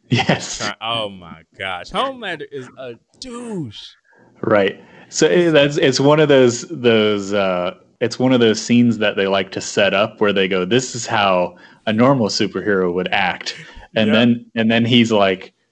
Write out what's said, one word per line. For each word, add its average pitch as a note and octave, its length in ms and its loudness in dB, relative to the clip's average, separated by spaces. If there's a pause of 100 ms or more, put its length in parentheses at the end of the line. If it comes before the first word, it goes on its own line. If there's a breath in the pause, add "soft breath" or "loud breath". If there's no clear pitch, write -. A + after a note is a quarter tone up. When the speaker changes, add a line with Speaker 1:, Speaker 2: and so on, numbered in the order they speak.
Speaker 1:
Yes. - 500 -2
Speaker 2:
Try-, G#2 220 -8
oh A2+ 280 -6
my E2+ 340 -18 (160)
gosh. F#2 320 -10
Homelander G#3+ 600 -8
is B2+ 180 -14 (100)
a B2+ 160 -14 (260)
douche. A#3 680 -12 (520 soft breath)
Speaker 1:
Right. G2+ 420 0 (260 loud breath)
So, - 200 0
eh, E3+ 220 2
that's, D3 260 4
it's C#3+ 240 2
one D3 200 4
of D3+ 80 4
those, C3 420 4
those, G#2+ 640 0
uh, F#2 420 -2 (260)
it's A#2 180 -4
one C3 140 2
of B2 80 4
those A2 200 2
scenes A#2+ 380 2
that G#2 180 -2
they G2 100 0
like G2 260 -2
to G2+ 80 -8
set G2 340 0
up G#2+ 260 0
where G#2 120 2
they F#2+ 160 0
go, F#2 160 0
"This A#2+ 320 -2
is A#2 100 -10
how G2 500 0 (300 loud breath)
a A2 60 -2
normal B2 360 2
superhero F#2+ 640 -2
would F2+ 200 -4
act." F#2 420 -4 (400 loud breath)
And A2 140 0
Speaker 2:
Yeah. G#2+ 60 2
Speaker 1:
then, A#2+ 420 2
and A2+ 160 0
then A#2 120 2
he's A#2+ 280 2
like, G2 400 0 (200)